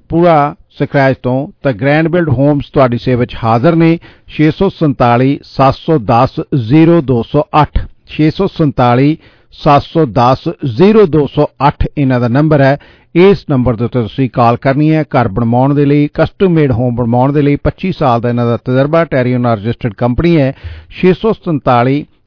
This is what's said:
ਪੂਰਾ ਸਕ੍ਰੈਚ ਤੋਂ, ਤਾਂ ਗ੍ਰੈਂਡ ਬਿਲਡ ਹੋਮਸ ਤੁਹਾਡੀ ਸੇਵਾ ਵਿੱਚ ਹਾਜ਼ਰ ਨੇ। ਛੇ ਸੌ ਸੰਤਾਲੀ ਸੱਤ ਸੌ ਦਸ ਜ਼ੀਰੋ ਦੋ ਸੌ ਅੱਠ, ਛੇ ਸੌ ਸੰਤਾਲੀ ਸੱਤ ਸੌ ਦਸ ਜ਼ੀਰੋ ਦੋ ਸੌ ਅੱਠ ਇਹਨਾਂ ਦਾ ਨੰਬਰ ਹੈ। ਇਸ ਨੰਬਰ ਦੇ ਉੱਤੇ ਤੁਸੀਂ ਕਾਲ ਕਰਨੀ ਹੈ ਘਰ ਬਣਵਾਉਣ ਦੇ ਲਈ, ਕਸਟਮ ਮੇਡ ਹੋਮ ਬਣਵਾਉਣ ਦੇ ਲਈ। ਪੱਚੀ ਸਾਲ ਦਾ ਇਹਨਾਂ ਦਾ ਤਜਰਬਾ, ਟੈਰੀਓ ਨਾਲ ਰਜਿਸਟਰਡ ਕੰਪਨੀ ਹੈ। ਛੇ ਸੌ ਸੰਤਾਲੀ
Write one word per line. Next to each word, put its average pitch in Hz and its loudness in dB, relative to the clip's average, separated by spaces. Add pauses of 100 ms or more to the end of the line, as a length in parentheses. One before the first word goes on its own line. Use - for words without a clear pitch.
ਪੂਰਾ 160 2 (240)
ਸਕ੍ਰੈਚ 135 0
ਤੋਂ, 131 -4 (160)
ਤਾਂ 139 -2
ਗ੍ਰੈਂਡ 143 -2
ਬਿਲਡ 165 -2
ਹੋਮਸ 139 0
ਤੁਹਾਡੀ 127 0
ਸੇਵਾ 123 -2
ਵਿੱਚ - -6
ਹਾਜ਼ਰ 120 0
ਨੇ। 165 2 (280)
ਛੇ 151 -2
ਸੌ 190 -2
ਸੰਤਾਲੀ 131 0
ਸੱਤ 135 -2
ਸੌ 160 -2
ਦਸ 123 -2 (140)
ਜ਼ੀਰੋ 156 2
ਦੋ 120 -2
ਸੌ 147 -2 (180)
ਅੱਠ, - 0 (280)
ਛੇ 151 -2
ਸੌ 196 -2
ਸੰਤਾਲੀ 135 0 (380)
ਸੱਤ 143 0
ਸੌ 160 -2
ਦਸ 127 -2 (160)
ਜ਼ੀਰੋ 190 4
ਦੋ 147 0
ਸੌ 147 -2 (220)
ਅੱਠ - -2 (100)
ਇਹਨਾਂ 131 0
ਦਾ 120 -2
ਨੰਬਰ 147 2
ਹੈ। 139 2 (380)
ਇਸ 185 2
ਨੰਬਰ 127 0
ਦੇ 113 -4
ਉੱਤੇ 120 -4
ਤੁਸੀਂ 120 -4
ਕਾਲ 120 0
ਕਰਨੀ 147 0
ਹੈ 156 0
ਘਰ 127 -2
ਬਣਵਾਉਣ 117 0
ਦੇ 143 0
ਲਈ, 147 0
ਕਸਟਮ - -2
ਮੇਡ 156 2
ਹੋਮ 123 -2
ਬਣਵਾਉਣ 123 0
ਦੇ 147 0
ਲਈ। 143 0
ਪੱਚੀ 180 -4
ਸਾਲ 120 -2
ਦਾ 120 -2
ਇਹਨਾਂ 120 -2
ਦਾ 117 -2
ਤਜਰਬਾ, 143 -2
ਟੈਰੀਓ 127 -2
ਨਾਲ 120 -2
ਰਜਿਸਟਰਡ 110 -6
ਕੰਪਨੀ 147 0
ਹੈ। 131 -2 (340)
ਛੇ 185 0
ਸੌ 220 -4
ਸੰਤਾਲੀ 135 -2 (220)